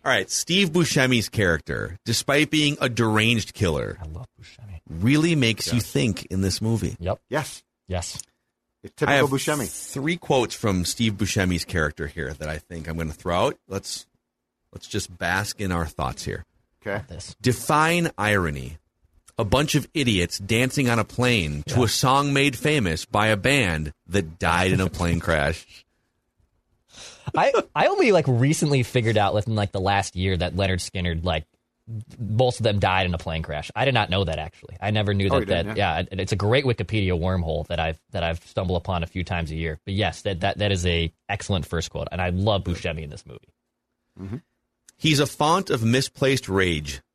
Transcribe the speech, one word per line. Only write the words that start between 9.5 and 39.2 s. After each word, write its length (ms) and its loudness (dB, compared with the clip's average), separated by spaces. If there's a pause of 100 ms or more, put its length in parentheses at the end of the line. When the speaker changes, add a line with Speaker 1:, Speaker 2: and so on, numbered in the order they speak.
Speaker 1:
three 480 -6
quotes 380 0
from 300 0
Steve 280 0
Buscemi's 520 0
character 420 -2
here 260 -8
that 160 -8
I 80 -6
think 300 -12
I'm 100 -6
gonna 160 -4
throw 220 -4 (120)
out. 100 -4 (100)
Let's, 380 -8 (680)
let's 160 -16
just 300 -6
bask 420 -2
in 140 -2
our 120 0
thoughts 380 -6
here. 220 -6 (400)
Speaker 3:
Okay. 240 -4
Speaker 2:
This. 320 -14
Speaker 1:
Define 760 2
irony. 600 0 (580)
A 100 -2
bunch 280 2
of 220 2
idiots 420 2
dancing 540 0
on 80 2
a 40 0
plane 640 0
to 120 0
Speaker 2:
Yeah. 60 4
Speaker 1:
a 20 0
song 460 2
made 220 2
famous 500 0
by 220 2
a 100 4
band 540 0 (160)
that 300 -2
died 340 2
in 100 2
a 100 0
plane 280 0
crash. 460 0 (1700)
Speaker 2:
I, 160 4 (240)
I 120 4
only, 240 4
like, 160 6
recently 560 4
figured 340 2
out 160 4
within, 220 0
like, 160 0
the 100 -4
last 340 0
year 220 0
that 180 -2
Leonard 260 0
Skinner, 420 -4
like, 220 -2 (760)
most 400 0
of 40 -2
them 160 2
died 280 2
in 60 0
a 40 -2
plane 240 -6
crash. 340 -8
I 100 0
did 100 2
not 160 2
know 120 0
that, 140 -2
actually. 420 -12
I 120 -2
never 240 0
knew 120 2
Speaker 3:
Oh, 120 4
Speaker 2:
that, 0 -
Speaker 3:
you 80 0
didn't, 220 0
Speaker 2:
that, 80 -4
Speaker 3:
yeah. 200 0
Speaker 2:
yeah, 140 -2
it, 80 -6
it's 140 -2
a 20 2
great 300 2
Wikipedia 540 0
wormhole 480 -2
that 120 -2
I've, 180 -2 (140)
that 120 -4
I've 220 -4
stumbled 320 -2
upon 260 -4
a 40 -8
few 160 -6